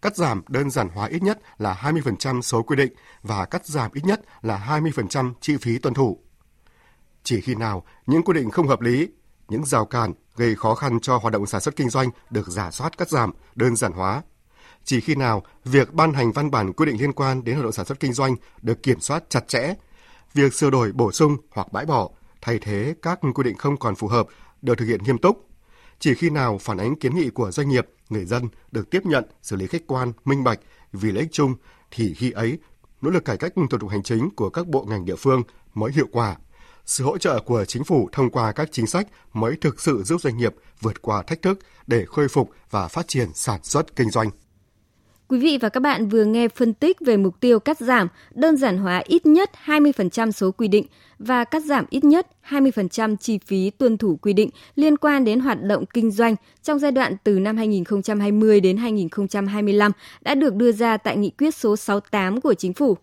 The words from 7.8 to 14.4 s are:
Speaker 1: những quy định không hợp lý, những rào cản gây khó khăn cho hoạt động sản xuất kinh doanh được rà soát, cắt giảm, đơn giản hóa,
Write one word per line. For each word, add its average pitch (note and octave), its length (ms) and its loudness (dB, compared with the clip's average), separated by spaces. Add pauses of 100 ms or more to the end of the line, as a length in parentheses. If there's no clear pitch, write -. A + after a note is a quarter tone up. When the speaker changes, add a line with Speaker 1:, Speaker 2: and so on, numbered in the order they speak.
Speaker 1:
những D#3+ 160 4
quy F#3 100 2
định C3 180 -2
không D#3+ 160 0
hợp A#2+ 140 2
lý, B2 280 0 (400)
những C3 160 -4
rào C3 200 2
cản A2+ 280 -4 (220)
gây A2+ 200 0
khó A2 200 0
khăn A#2+ 240 -2
cho B2+ 180 0
hoạt G#2+ 160 -2
động G2+ 120 -2
sản G2+ 160 -6
xuất - 140 -4
kinh C3 140 -2
doanh C3 200 0 (200)
được G#2 180 -4
rà F2 240 -6
soát, - 260 -8
cắt F3 120 -4
giảm, A#2 220 0 (240)
đơn A#2+ 200 2
giản A2 160 -2
hóa, F#2+ 320 -4 (600)